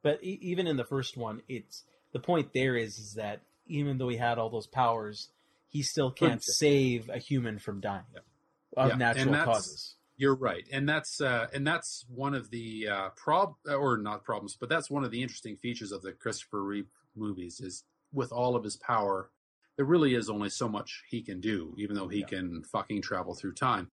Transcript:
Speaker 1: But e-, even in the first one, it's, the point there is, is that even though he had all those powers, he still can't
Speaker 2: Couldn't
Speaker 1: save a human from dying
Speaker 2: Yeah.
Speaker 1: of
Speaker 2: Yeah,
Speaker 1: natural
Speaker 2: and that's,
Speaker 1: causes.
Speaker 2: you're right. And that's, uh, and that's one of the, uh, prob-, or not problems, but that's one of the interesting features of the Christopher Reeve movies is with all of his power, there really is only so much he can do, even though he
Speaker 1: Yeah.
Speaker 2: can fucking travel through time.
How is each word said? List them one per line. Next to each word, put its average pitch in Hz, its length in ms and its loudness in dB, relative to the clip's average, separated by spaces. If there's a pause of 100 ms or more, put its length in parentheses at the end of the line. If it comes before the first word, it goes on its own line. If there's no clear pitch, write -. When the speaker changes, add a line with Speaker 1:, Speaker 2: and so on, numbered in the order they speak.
Speaker 1:
But 151 220 2
e-, 190 180 -6
even 180 240 0
in 156 120 2
the 120 80 0
first 135 320 -4
one, 113 300 -6
it's, - 360 -10 (280)
the 120 80 -4
point 151 340 2
there 131 220 4
is, 113 220 0
is 104 180 -14
that 104 260 -4 (260)
even 143 320 0
though 127 100 0
he 117 80 0
had 117 220 2
all 113 100 0
those 113 160 -4
powers, 113 640 0 (380)
he 143 160 -2
still 135 260 2
can't 156 220 4
Speaker 2:
Couldn't - 120 -4
Speaker 1:
save 131 640 4
a 110 100 -6
human 117 400 0
from 101 220 -6
dying 98 320 -4
Speaker 2:
Yeah. 90 60 -16 (640)
Speaker 1:
of 131 80 8
Speaker 2:
Yeah, - 40 2
Speaker 1:
natural 127 300 2
Speaker 2:
and 135 100 6
that's, 156 100 4
Speaker 1:
causes. - 500 0 (220)
Speaker 2:
you're 135 180 4
right. 107 360 -2
And 139 180 0
that's, 151 320 -2
uh, 123 320 2
and 139 140 0
that's - 420 -2
one 135 240 -4
of 113 160 -4
the, 110 380 -6
uh, 98 280 -2
prob-, 165 400 2 (120)
or 139 300 4
not 104 260 -4
problems, 101 360 -4
but 123 100 -6
that's 156 200 0
one 139 140 0
of 117 80 -2
the 120 100 -4
interesting 117 360 -8
features 113 340 -6
of 95 100 -8
the 92 120 -10
Christopher - 500 -6
Reeve 101 240 -4 (280)
movies 95 440 -6
is 92 240 -10 (280)
with 139 200 -2
all 123 240 2
of 117 80 0
his 104 140 -6
power, 101 520 0 (460)
there 139 100 2
really 147 280 6
is 110 160 2
only 104 200 -2
so 120 180 -2
much - 420 -6
he 117 120 -4
can 92 180 -8
do, 90 380 -2
even 104 180 -4
though 95 140 -4
he 101 100 -2
Speaker 1:
Yeah. 95 80 -4
Speaker 2:
can 87 360 -4
fucking 104 380 -4
travel 90 320 -4
through 92 200 -8
time. 110 460 0